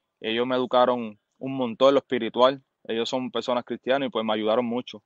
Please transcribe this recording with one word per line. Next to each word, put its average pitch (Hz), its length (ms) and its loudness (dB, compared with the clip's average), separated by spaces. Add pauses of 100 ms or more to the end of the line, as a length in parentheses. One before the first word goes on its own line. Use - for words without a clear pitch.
(200)
ellos 113 260 -2
me 127 100 -2
educaron 123 640 0 (200)
un 135 180 -8
montón 127 320 2
en 139 60 6
lo 135 60 4
espiritual. 123 600 0 (280)
Ellos 113 200 -4
son 127 240 -6
personas 120 320 -4
cristianas 127 440 -2
y, - 20 -6
pues, 110 140 -4
me 110 100 0
ayudaron 110 320 0
mucho. 117 400 -8